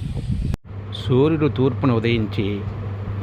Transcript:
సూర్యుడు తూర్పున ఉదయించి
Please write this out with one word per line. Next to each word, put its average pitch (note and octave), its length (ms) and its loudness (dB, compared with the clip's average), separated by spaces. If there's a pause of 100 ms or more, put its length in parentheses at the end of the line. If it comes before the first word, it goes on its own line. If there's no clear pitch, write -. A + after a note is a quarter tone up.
(1000)
సూర్యుడు D3 560 4
తూర్పున B2+ 420 2
ఉదయించి A2 480 2 (760)